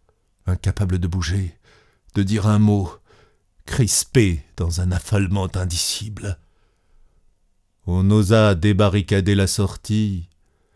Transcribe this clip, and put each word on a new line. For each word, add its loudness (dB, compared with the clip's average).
incapables -2
de -2
bouger, -4
de 0
dire 0
un 4
mot, 2
crispés 0
dans -4
un -2
affolement -2
indicible. -6
On 2
osa 4
débarricader 2
la 2
sortie, -4